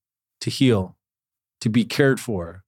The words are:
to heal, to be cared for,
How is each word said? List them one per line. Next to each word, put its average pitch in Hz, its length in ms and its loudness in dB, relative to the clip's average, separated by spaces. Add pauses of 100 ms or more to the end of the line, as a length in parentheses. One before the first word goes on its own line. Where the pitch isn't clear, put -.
(400)
to 117 100 -6
heal, 110 460 2 (640)
to - 80 -2
be 110 160 2
cared 135 360 2
for, 90 480 -8